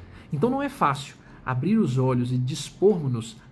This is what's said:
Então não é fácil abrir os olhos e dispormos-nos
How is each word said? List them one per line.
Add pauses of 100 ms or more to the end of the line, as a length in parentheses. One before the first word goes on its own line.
(320)
Então
não
é
fácil (300)
abrir
os
olhos
e
dispormos-nos (140)